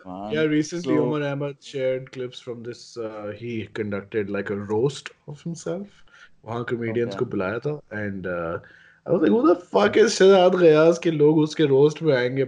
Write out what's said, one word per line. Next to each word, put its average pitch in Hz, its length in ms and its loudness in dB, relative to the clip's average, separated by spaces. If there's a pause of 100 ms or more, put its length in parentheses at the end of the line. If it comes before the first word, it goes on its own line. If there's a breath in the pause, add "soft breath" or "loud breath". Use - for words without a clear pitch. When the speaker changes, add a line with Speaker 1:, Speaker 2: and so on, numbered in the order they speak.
Speaker 1:
man. 95 260 -12
Speaker 2:
yeah, 151 120 -2
recently 156 520 -2
Speaker 1:
So 151 80 2
Speaker 2:
Omar 151 260 -2
Ahmad 143 320 -8
shared 131 520 -6
clips 127 260 -10
from 120 240 -14
this, - 320 -14
uh, 107 420 -10
he 113 360 -8
conducted, 101 560 -6
like, 101 200 -6
a 104 60 -4
roast 107 540 -4 (180)
of 147 140 -16
himself. 170 460 -10 (580 soft breath)
वहाँ 117 220 -8
comedians 117 480 -4
Speaker 1:
Okay. 98 80 -4
Speaker 2:
को - 80 0
बुलाया 101 340 -4
था, 147 80 -4 (180)
and, 101 360 -8
uh, 85 320 -6 (460 soft breath)
I - 60 -6
was 165 120 2
like, 196 80 4
"Who 226 160 4
the 339 80 6 (180)
fuck 208 300 2
is 226 160 2
Shehzad 190 420 8
Ghias 165 460 6
के 165 100 2
लोग 151 260 4
उसके 156 300 0
roast 147 280 4
में 156 140 2
आएंगे?" 127 320 0